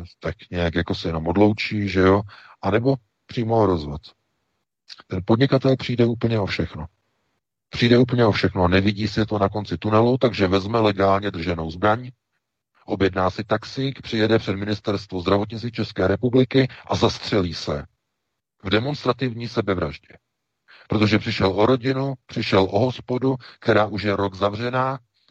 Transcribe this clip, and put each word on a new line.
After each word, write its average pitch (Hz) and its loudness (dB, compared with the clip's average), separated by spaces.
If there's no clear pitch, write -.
tak 80 -6
nějak 87 -2
jako 87 -2
se - -6
jenom 82 -4
odloučí, 104 2
že 92 0
jo, 95 4
anebo 117 0
přímo 113 -2
ho 107 4
rozvod. 73 -2
Ten 92 -6
podnikatel 131 4
přijde 120 0
úplně 117 0
o 92 0
všechno. 80 -6
Přijde 120 4
úplně 123 4
o 101 4
všechno 92 0
a 87 4
nevidí 98 2
si 107 -2
to 104 -4
na 98 2
konci 98 -6
tunelu, 113 2
takže 104 0
vezme 98 0
legálně 98 2
drženou 82 -4
zbraň, 107 -2
objedná 92 0
si 110 -6
taxík, 135 -6
přijede 110 2
před 101 -4
ministerstvo 101 -6
zdravotnictví 104 -2
České 104 -2
republiky 127 2
a 95 -2
zastřelí 95 0
se 73 -6
v 95 -8
demonstrativní 120 -2
sebevraždě. 90 -4
Protože 107 2
přišel 101 0
o 110 4
rodinu, 131 0
přišel 107 0
o 101 0
hospodu, 127 0
která 104 2
už 92 -6
je 98 0
rok 98 -2
zavřená, 123 -2